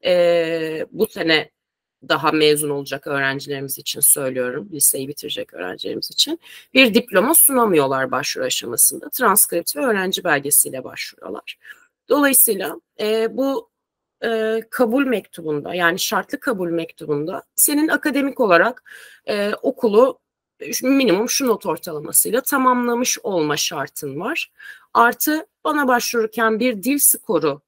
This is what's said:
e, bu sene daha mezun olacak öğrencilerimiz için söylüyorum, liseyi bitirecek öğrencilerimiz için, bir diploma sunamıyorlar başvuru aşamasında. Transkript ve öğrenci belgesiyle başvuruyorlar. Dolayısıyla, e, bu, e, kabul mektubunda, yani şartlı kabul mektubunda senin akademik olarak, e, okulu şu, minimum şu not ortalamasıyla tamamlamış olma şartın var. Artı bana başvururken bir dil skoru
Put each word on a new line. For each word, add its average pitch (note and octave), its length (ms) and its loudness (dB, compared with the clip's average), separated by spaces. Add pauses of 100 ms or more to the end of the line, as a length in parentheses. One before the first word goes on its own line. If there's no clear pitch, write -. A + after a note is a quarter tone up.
e, E3 840 2
bu G#3+ 160 0
sene E3 440 -2 (580)
daha D3+ 240 2
mezun D3+ 380 2
olacak C#3 360 -6
öğrencilerimiz C#3 720 -4
için - 220 -8
söylüyorum, B2+ 720 0
liseyi C#3 360 0
bitirecek - 460 -10
öğrencilerimiz - 560 -8
için, - 300 -2 (340)
bir B3+ 200 6
diploma A3+ 400 2
sunamıyorlar D3 760 2
başvuru C3 340 -4
aşamasında. - 640 -2
Transkript G3 680 0
ve C#4+ 40 -6
öğrenci G3 440 -2
belgesiyle C#3+ 600 0
başvuruyorlar. - 760 -14 (500)
Dolayısıyla, A#3 720 2 (200)
e, A3 360 0
bu, C4+ 340 -2 (540)
e, A3 360 -2 (100)
kabul B3+ 360 2
mektubunda, E3+ 680 -6
yani F3 240 2
şartlı - 420 -4
kabul F#3 280 -2
mektubunda D#3+ 760 -4 (120)
senin D4+ 340 2
akademik C#4 520 0
olarak, G3+ 420 4 (460)
e, G#3 260 -2
okulu A#3+ 640 2 (540)
şu, - 140 -4
minimum B3 420 4
şu C4+ 180 0
not G#3 200 0
ortalamasıyla E3 760 -2
tamamlamış B3 840 0
olma D3+ 340 0
şartın C#3+ 640 -6
var. C#4 320 -6 (420)
Artı A#3+ 520 2 (180)
bana D4 240 0
başvururken A3+ 720 0
bir A#3+ 220 0
dil C#4 160 0
skoru D3+ 680 0